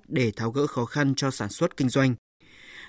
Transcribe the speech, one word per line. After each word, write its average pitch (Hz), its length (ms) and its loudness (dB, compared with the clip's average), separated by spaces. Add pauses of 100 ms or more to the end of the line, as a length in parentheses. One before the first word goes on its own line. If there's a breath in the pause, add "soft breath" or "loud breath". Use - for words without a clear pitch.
để 127 280 2
tháo 113 140 -2
gỡ 143 160 0
khó 123 180 -2
khăn 139 300 0
cho 135 160 -2
sản 104 180 -4
xuất - 280 -2
kinh 131 120 2
doanh. 131 260 2 (760 loud breath)